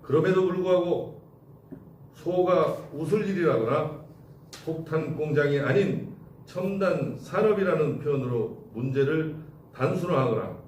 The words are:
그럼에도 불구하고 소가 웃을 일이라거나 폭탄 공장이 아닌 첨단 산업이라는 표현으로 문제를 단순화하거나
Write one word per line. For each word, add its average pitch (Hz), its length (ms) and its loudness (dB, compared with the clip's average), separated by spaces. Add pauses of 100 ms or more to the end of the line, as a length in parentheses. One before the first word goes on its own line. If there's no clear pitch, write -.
그럼에도 185 460 2
불구하고 175 720 0 (920)
소가 175 640 2 (160)
웃을 160 340 0
일이라거나 147 800 0 (580)
폭탄 160 500 -4
공장이 143 440 2
아닌 - 560 0 (300)
첨단 185 720 -2
산업이라는 180 840 0
표현으로 123 760 -2
문제를 135 600 0 (380)
단순화하거나 131 840 0 (100)